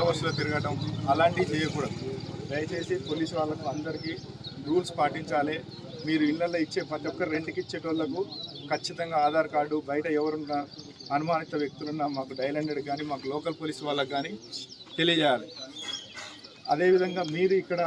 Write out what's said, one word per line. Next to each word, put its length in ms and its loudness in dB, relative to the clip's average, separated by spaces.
అవర్స్‌లో 280 4
తిరగడం 340 0
అలాంటివి 400 6
చేయకూడదు. 440 0
దయచేసి 460 -2
పోలీసు 300 -2
వాళ్ళకు 360 -2
అందరికీ 380 -4
రూల్స్ 320 2
పాటించాలి. 560 2
మీరు 220 4
ఇళ్ళల్లో 340 2
ఇచ్చే 160 -2
ప్రతి 200 -4
ఒక్క 220 -2
రెంట్కి 300 -2
ఇచ్చేటోళ్లకు 580 -2
ఖచ్చితంగా 460 -2
ఆధార్ 280 4
కార్డు, 220 2
బయట 180 0
ఎవరున్నా 380 0
అనుమానిత 460 0
వ్యక్తులున్నా 440 -4
మాకు 220 -6
డైల్ 180 0
హండ్రెడ్ 300 -2
కానీ 240 -4
మాకు 200 -6
లోకల్ 280 -4
పోలీస్ 280 -6
వాళ్ళకు 260 0
కానీ 180 -2
తెలియజేయాలి. 500 4
అదేవిధంగా 480 6
మీరు 260 4
ఇక్కడ 240 0